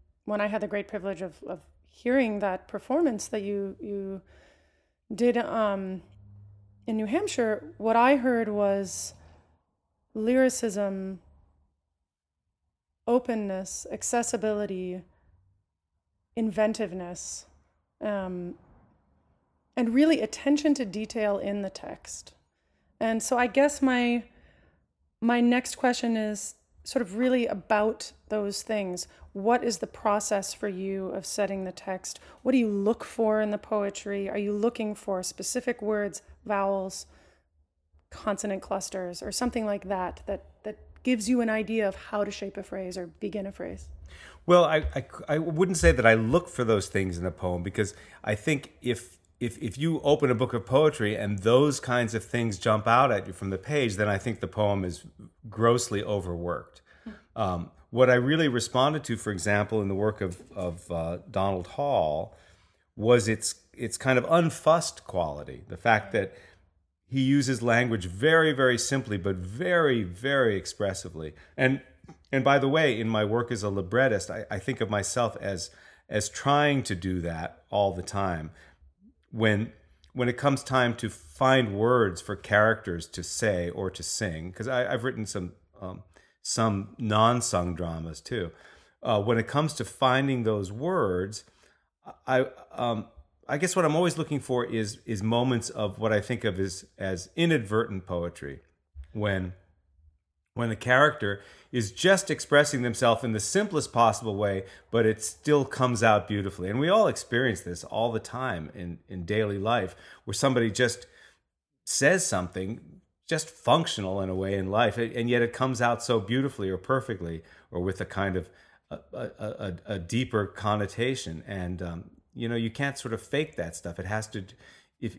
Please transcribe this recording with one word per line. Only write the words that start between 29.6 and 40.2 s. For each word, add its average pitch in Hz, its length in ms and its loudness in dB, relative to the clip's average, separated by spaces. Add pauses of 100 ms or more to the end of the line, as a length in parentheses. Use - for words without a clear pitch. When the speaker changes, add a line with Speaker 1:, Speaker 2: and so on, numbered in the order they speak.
Speaker 1:
is 233 140 -2
the 214 80 -6
process 208 680 -2
for - 140 -6
you 190 400 -6
of 196 180 -8
setting 190 380 -4
the 185 80 -8
text? - 480 -10 (220)
What 254 100 0
do 262 60 4
you 226 100 4
look 208 360 0
for 214 380 2
in 208 80 0
the 208 80 -2
poetry? 202 720 -4
Are 202 80 -4
you 208 140 -2
looking 214 420 -2
for 190 280 -4
specific - 600 -6
words, 208 400 -4 (220)
vowels, 196 640 -2 (1040)
consonant 196 520 -4
clusters, 185 580 -6
or 202 120 -8
something 240 340 -4
like 202 220 -4
that, 185 380 -4